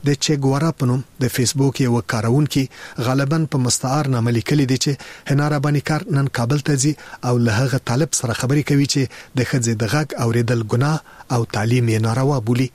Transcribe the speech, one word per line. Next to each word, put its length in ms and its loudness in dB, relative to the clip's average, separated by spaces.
د 180 4
چه 120 2
ګوارا 240 2
په 80 0
نوم 160 0
د 120 0
فیسبوک 480 0
یو 180 2
کاروونکي 500 2
غالباً 480 0
په 120 2
مستعار 500 0
نامه 220 2
لیکلي 340 2
دي 60 2
چې 520 -6
حنا 240 2
رباني 280 2
کار 120 0
نن 100 2
کابل 200 2
ته 120 2
ځي 100 2
او 80 2
له 220 2
هغه 200 0
طالب 280 0
سره 220 -4
خبرې 300 0
کوي 220 4
چې 80 2
د 140 0
ښځې 220 0
د 0 -
غږ 140 0
اوریدل 480 0
ګناه 260 0
او 40 0
تعلیم 360 2
یې 140 0
ناروا 320 0
بولي. 260 2